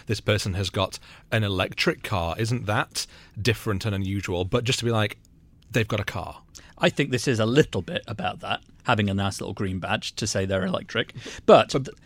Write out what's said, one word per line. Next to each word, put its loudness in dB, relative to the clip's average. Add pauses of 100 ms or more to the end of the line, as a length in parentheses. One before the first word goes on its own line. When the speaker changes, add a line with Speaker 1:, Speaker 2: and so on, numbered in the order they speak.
Speaker 1:
this -4
person 0
has -2
got -2 (320)
an 2
electric 0
car. -2
Isn't -2
that -2 (340)
different 0
and 0
unusual?" -2
But 0
just 0
to -6
be 0
like, 0 (520)
"They've 0
got 0
a -2
car." -8 (360)
Speaker 2:
I 4
think -2
this -2
is 2
a 2
little 4
bit -6
about -6
that, -4 (240)
having 2
a 0
nice -2
little -8
green -4
badge -4
to -4
say 0
they're 0
electric. -4 (320)
But 10
Speaker 1:
But 0 (180)